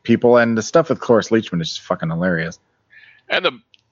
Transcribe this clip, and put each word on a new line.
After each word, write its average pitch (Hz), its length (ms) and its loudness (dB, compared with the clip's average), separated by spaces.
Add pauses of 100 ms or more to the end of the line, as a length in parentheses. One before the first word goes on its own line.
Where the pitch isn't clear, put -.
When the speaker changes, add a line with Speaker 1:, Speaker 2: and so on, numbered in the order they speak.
Speaker 1:
people, 120 340 4
and 117 200 2
the 110 40 -2
stuff - 280 0
with 120 100 -2
Cloris 113 300 0
Leachman 107 320 -2
is 80 80 -8
just - 120 -12
fucking 87 280 -6
hilarious. 82 500 -4 (720)
Speaker 2:
And - 160 -2
the, 127 140 -4 (320)